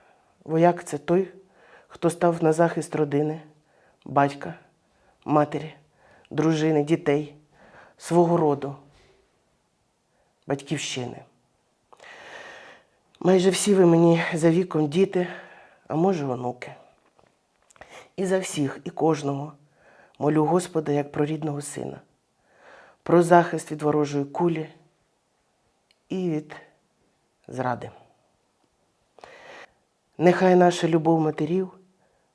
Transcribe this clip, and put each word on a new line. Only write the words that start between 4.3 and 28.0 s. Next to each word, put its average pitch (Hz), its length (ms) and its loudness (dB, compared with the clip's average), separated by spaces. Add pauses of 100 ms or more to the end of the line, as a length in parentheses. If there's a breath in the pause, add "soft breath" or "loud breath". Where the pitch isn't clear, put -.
матері, 147 500 -2 (560 soft breath)
дружини, 156 540 0
дітей, 151 500 -2 (640 soft breath)
свого 170 400 2
роду, 143 400 -2 (1700 soft breath)
батьківщини. 135 760 -8 (2000 loud breath)
Майже 185 240 4
всі 196 240 0
ви 190 120 6
мені 170 360 4 (120)
за 165 160 2
віком 165 380 0
діти, 180 380 0 (640 loud breath)
а - 60 -6
може, 165 320 0
онуки. 123 460 -8 (1400 loud breath)
І 190 100 -4
за 190 120 0
всіх, 151 460 -4
і 175 60 -10
кожного 143 640 -2 (640 soft breath)
молю 156 260 2
Господа, 160 480 -2
як 143 200 -2
про 151 120 -2
рідного 151 380 -6
сина, 135 380 -12 (1000 soft breath)
про 170 200 4
захист 165 500 4
від 151 100 -8
ворожої 147 420 0
кулі 156 440 -4 (1400)
і 180 220 -4
від 151 260 -6 (920)
зради. 123 420 -6 (2250 loud breath)